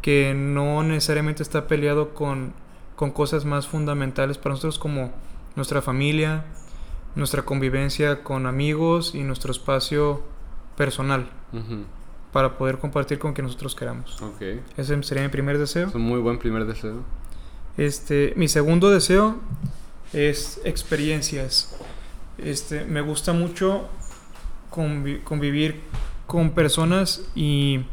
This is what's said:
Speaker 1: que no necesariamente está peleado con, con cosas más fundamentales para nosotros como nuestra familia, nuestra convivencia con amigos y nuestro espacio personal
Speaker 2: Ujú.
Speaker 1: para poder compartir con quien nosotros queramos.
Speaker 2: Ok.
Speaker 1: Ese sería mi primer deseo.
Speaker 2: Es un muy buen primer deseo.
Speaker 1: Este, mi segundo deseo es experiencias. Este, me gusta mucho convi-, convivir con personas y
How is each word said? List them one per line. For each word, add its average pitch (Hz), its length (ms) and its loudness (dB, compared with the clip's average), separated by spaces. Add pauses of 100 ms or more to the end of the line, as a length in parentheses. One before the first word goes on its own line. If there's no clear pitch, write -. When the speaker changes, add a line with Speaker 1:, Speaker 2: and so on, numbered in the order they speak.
Speaker 1:
que 139 340 6
no 143 480 2
necesariamente 151 600 2
está 147 240 -2
peleado 147 460 2
con, 139 400 -4 (420)
con 143 160 0
cosas 147 340 0
más 143 220 0
fundamentales 139 680 0
para - 140 -2
nosotros 147 280 -2
como 135 320 -2 (440)
nuestra 139 260 0
familia, 156 640 2 (720)
nuestra 139 280 0
convivencia 139 800 2
con 131 220 -2
amigos 151 680 2
y 143 80 -2
nuestro 131 280 -2
espacio 143 680 2 (560)
personal 135 500 0 (240)
Speaker 2:
Ujú. 110 320 -6 (480)
Speaker 1:
para 135 260 2
poder 131 200 0
compartir 143 420 -2
con 147 140 -2
quien 135 140 -4
nosotros 127 280 -6
queramos. 120 460 -6
Speaker 2:
Ok. 107 200 -10 (360)
Speaker 1:
Ese 143 260 0
sería 135 200 0
mi 139 60 0
primer 139 280 0
deseo. 165 320 0
Speaker 2:
Es - 60 -4
un 117 80 2
muy 120 160 2
buen 120 200 2
primer 110 260 0
deseo. 110 360 -6 (720)
Speaker 1:
Este, 143 640 2
mi 165 100 4
segundo 170 440 6
deseo 202 440 6 (800)
es 147 500 0
experiencias. 151 1120 0 (640)
Este, 143 480 -4
me 147 160 0
gusta 151 320 0
mucho 175 560 2 (840)
convi-, 147 520 -2
convivir 151 580 0 (440)
con 170 260 4
personas 170 680 4 (140)
y 143 460 4 (100)